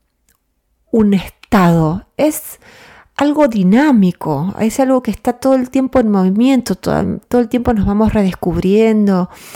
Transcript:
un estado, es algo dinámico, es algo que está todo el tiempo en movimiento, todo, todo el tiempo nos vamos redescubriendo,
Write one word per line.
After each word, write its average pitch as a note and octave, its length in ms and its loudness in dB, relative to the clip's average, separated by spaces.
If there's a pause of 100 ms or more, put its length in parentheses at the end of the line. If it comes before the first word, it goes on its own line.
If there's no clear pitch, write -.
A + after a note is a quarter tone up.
(920)
un G#3 220 2
estado, E3+ 920 0 (120)
es - 420 -4 (560)
algo D4 320 2
dinámico, F#3+ 1120 2
es A3 200 -2
algo C4 240 2
que A3 80 -6
está A#3 220 -4
todo C4 220 0
el B3+ 140 -2
tiempo C4 300 0
en A3 100 0
movimiento, G3+ 680 0
todo, - 520 -4
todo B3 140 0
el A3+ 80 -4
tiempo B3 240 -2
nos G3 120 0
vamos G#3 280 0
redescubriendo, G3 1160 0 (260)